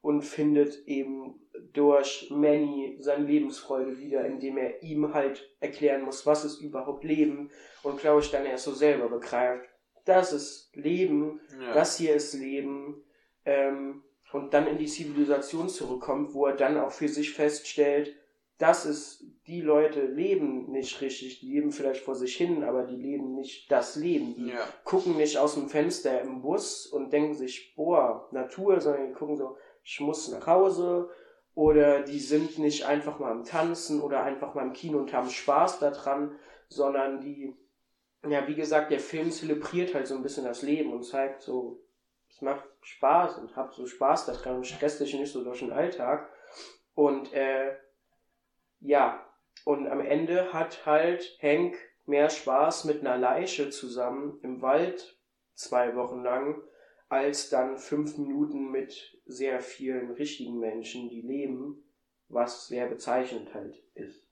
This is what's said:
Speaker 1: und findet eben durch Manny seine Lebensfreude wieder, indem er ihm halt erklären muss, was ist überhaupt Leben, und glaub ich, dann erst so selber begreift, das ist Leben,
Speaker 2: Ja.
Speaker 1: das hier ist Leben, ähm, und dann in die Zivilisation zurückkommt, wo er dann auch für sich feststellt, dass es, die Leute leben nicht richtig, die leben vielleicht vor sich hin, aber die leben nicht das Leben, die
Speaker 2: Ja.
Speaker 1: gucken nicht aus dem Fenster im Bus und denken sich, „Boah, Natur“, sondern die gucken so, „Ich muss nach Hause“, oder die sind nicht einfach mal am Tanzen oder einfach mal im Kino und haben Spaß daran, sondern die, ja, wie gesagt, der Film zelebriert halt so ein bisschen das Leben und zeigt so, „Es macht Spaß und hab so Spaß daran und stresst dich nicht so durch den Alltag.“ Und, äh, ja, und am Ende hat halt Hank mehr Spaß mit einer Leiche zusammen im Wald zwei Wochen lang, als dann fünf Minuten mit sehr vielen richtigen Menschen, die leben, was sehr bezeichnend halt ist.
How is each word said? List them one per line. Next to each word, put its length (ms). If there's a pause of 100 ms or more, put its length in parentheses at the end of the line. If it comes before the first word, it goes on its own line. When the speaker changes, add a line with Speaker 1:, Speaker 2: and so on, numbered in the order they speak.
Speaker 1:
und 200
findet 640
eben 540 (320)
durch 580
Manny 680
seine 260
Lebensfreude 720
wieder, 280
indem 320
er 240
ihm 320
halt 360 (100)
erklären 420
muss, 240
was 180
ist 160
überhaupt 440
Leben, 460 (320)
und 180
glaub 200
ich, 100
dann 160
erst 180
so 80
selber 360
begreift, 600 (360)
das 280
ist 420
Leben, 640 (200)
Speaker 2:
Ja. 140
Speaker 1:
das 240
hier 160
ist 200
Leben, 680 (420)
ähm, 580 (300)
und 220
dann 120
in 120
die 80
Zivilisation 840
zurückkommt, 640
wo 120
er 100
dann 220
auch 140
für 160
sich 240
feststellt, 840 (440)
dass 260
es, 400 (220)
die 140
Leute 440
leben 680
nicht 300
richtig, 400
die 140
leben 180
vielleicht 320
vor 100
sich 220
hin, 280
aber 200
die 120
leben 380
nicht 360
das 260
Leben, 380
die 140
Speaker 2:
Ja. 200 (160)
Speaker 1:
gucken 320
nicht 220
aus 160
dem 140
Fenster 520
im 220
Bus 440
und 260
denken 220
sich, 420
„Boah, 560
Natur“, 480
sondern 280
die 60
gucken 220
so, 200 (280)
„Ich 160
muss 280
nach 180
Hause“, 640 (460)
oder 480
die 160
sind 400
nicht 260
einfach 340
mal 120
am 140
Tanzen 580
oder 200
einfach 320
mal 80
im 120
Kino 240
und 160
haben 160
Spaß 480
daran, 560 (340)
sondern 520
die, 340 (720)
ja, 200
wie 60
gesagt, 360
der 100
Film 300
zelebriert 640
halt 120
so 80
ein 80
bisschen 220
das 180
Leben 300
und 120
zeigt 380
so, 400 (480)
„Es 120
macht 220 (180)
Spaß 560
und 180
hab 180
so 120
Spaß 400
daran 300
und 100
stresst 340
dich 140
nicht 180
so 120
durch 160
den 120
Alltag.“ 560 (680)
Und, 380
äh, 440 (1040)
ja, 460 (380)
und 240
am 120
Ende 520
hat 340
halt 560
Hank 340 (280)
mehr 260
Spaß 540
mit 160
einer 160
Leiche 540
zusammen 720
im 200
Wald 560 (360)
zwei 420
Wochen 260
lang, 400 (460)
als 420
dann 280
fünf 400
Minuten 520
mit 560
sehr 340
vielen 520
richtigen 460
Menschen, 500
die 140
leben, 600 (460)
was 400
sehr 200
bezeichnend 680
halt 280 (120)
ist. 380